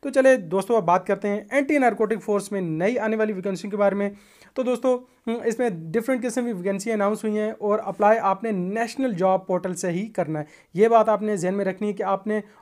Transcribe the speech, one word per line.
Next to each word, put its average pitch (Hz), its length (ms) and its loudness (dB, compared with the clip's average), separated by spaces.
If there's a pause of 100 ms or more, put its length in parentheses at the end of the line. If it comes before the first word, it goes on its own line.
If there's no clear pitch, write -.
तो 277 60 -6
चले 262 280 6
दोस्तों, 190 400 0
अब 214 60 2
बात 180 240 2
करते 202 200 -2
हैं 214 300 -4
एंटी 285 220 2
नारकोटिक 220 400 2
फोर्स 202 340 -2
में 202 80 -2
नई 175 360 0
आने 220 180 -2
वाली 214 180 0
वैकेंसी 190 360 -6
के 208 80 -6
बारे 202 180 2
में। 202 200 -4 (400)
तो 262 80 -2
दोस्तों, 247 320 0 (320)
हम्म, 233 160 -4
इसमें 226 480 -2
डिफरेंट 233 300 -2
किस्म 240 240 -2
की 240 80 -4
वैकेंसी 196 380 -4
अनाउंस 214 320 0
हुई 214 120 -2
हैं 214 180 -2
और 214 280 0
अप्लाई 208 360 4
आपने 214 340 0
नेशनल 220 640 -2
जॉब 185 320 2
पोर्टल 180 280 -2
से 180 140 -4
ही 185 200 -4
करना 156 300 -4
है। 147 80 -8 (280)
ये 214 140 4
बात 226 200 6
आपने 208 280 0
जहन 180 160 -2
में 202 120 -2
रखनी 190 220 -4
है 208 60 -2
कि 208 140 -6
आपने 202 340 -2 (200)